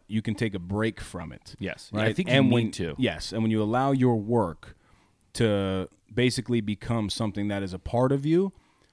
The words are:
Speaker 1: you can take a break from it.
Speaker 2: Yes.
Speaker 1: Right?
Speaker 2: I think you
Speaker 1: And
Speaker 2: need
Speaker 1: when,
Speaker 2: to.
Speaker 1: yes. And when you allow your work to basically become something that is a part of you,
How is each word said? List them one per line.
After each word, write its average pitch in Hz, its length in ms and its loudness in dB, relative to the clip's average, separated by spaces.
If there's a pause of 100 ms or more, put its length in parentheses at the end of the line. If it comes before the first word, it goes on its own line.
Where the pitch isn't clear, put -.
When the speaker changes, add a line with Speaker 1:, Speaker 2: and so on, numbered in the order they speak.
Speaker 1:
you 107 140 -2
can 107 140 -4
take 110 180 -2
a 98 60 -6
break 101 420 -2
from 85 300 -12
it. - 260 -18
Speaker 2:
Yes. - 340 -10
Speaker 1:
Right? 107 180 0
Speaker 2:
I 107 40 -2
think 180 160 -2
you 123 60 4
Speaker 1:
And 135 140 6
Speaker 2:
need 123 40 6
Speaker 1:
when, 113 200 4
Speaker 2:
to. 80 260 -4
Speaker 1:
yes. 95 340 -2
And 113 80 0
when 113 80 2
you 110 140 2
allow 127 280 0
your 127 260 4
work 104 580 -2 (580)
to 98 560 0 (240)
basically 120 480 0
become 107 480 -2
something 104 380 -4
that 101 160 -2
is 90 100 -6
a 90 60 -10
part 127 320 0
of 139 140 0
you, 180 260 2 (420)